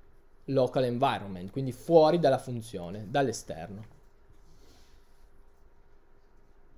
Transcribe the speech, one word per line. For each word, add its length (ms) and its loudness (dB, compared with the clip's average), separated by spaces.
local 380 2
environment, 680 -2
quindi 180 -6
fuori 480 6
dalla 200 4
funzione, 680 -10
dall'esterno. 800 -4